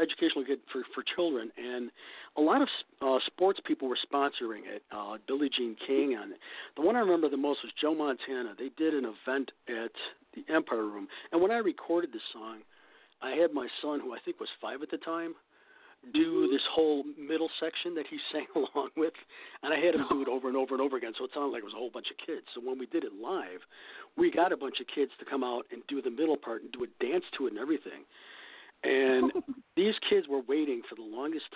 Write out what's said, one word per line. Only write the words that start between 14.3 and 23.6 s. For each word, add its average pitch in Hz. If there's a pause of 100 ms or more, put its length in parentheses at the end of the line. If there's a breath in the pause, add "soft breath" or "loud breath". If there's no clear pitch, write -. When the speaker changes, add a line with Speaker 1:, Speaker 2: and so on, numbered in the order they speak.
Speaker 1:
was - (140)
five 120
at 151
the 156
time, 165 (800 soft breath)
do 165
Speaker 2:
Mm-hmm. 131
Speaker 1:
this 135 (100)
whole 151 (140)
middle 160 (100)
section 170
that 151
he 151
<laughs> -
sang 151 (100)
along 135
with, 160 (500 loud breath)
and 147
I -
had 165
him 143
do 139
it 135
Speaker 2:
<laughs> 123
Speaker 1:
over 131
and 127
over 131
and 127
over 135
again, 117
so 127
it 123
sounded 143
like 117
it 101
was 104
a -
whole 117
bunch 120
of 110
kids. -
So 123
when 131
we 127
did 160
it 107
live, 117 (560 loud breath)